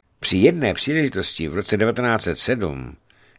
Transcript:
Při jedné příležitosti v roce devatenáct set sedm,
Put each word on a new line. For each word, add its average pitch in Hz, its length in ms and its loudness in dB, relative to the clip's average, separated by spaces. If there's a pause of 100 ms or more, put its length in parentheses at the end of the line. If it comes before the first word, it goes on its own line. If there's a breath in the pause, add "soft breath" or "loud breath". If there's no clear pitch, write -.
(200)
Při - 160 0
jedné 127 380 4
příležitosti 131 760 -2
v 76 60 -8
roce 104 220 -2
devatenáct 113 460 2
set 85 160 -2
sedm, 71 580 -2 (420 soft breath)